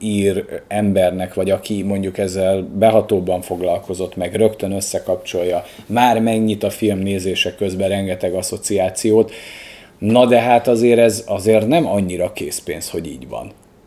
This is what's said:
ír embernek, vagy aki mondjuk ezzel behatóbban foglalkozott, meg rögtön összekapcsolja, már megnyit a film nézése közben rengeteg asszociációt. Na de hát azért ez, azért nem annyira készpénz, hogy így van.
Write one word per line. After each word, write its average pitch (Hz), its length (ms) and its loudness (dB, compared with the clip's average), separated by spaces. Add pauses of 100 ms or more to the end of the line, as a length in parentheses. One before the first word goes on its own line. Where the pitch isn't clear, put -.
ír 98 440 0 (220)
embernek, 92 680 0
vagy 92 160 -2
aki 98 340 -2
mondjuk 98 340 -4
ezzel 95 500 0 (100)
behatóbban 101 640 2
foglalkozott, 87 760 -4
meg 87 200 -4
rögtön 104 360 0
összekapcsolja, 90 920 -4 (220)
már 117 340 2
megnyit 110 440 0
a 101 60 2
film 101 300 -2
nézése 95 560 -2
közben 95 340 -2
rengeteg 95 440 -2
asszociációt. 98 960 0 (640)
Na 117 280 4
de 120 140 6
hát 120 280 4
azért 120 320 4
ez, 110 280 4
azért 107 400 2
nem 151 200 2
annyira 90 440 -2
készpénz, - 580 -8
hogy 80 180 -6
így 65 220 -14
van. 58 220 -12 (360)